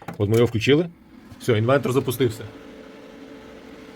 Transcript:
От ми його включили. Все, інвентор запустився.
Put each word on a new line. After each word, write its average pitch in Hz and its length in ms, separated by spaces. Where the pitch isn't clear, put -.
От 101 120
ми 110 60
його 120 100
включили. 131 440
Все, 117 180
інвентор 123 340
запустився. 123 520